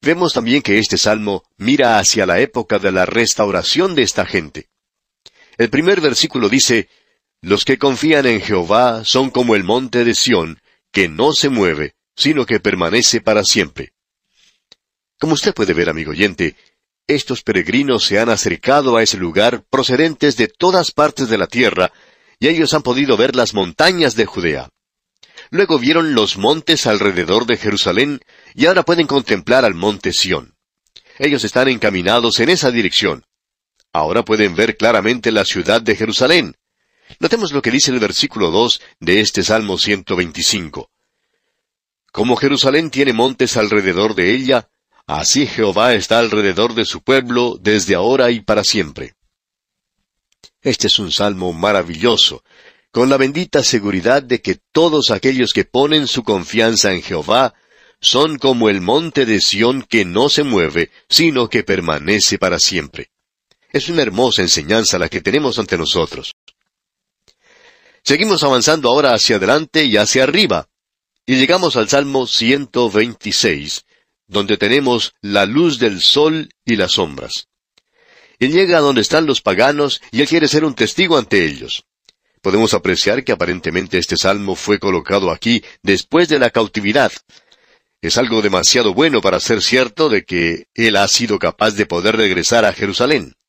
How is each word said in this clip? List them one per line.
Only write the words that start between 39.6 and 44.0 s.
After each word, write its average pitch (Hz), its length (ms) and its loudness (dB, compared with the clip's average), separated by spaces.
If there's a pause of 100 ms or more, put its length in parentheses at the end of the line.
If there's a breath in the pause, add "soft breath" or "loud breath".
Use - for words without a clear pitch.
ciento 98 360 -2
veinticinco. 85 760 -4 (1200)
"Como 120 240 0
Jerusalén 139 560 0
tiene 135 220 0
montes 123 440 0
alrededor 104 560 0